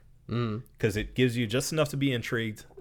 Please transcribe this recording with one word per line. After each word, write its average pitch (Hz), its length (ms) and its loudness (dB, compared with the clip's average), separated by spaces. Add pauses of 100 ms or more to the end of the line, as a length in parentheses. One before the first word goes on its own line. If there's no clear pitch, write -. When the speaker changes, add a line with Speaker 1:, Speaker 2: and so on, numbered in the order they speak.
(300)
Speaker 1:
Mm. 117 320 -2 (160)
Speaker 2:
'Cause 104 180 2
it 107 180 -4
gives 127 220 4
you 120 100 0
just 123 260 -2
enough 156 180 2
to 147 60 -6
be 139 160 2
intrigued, 113 520 -2 (160)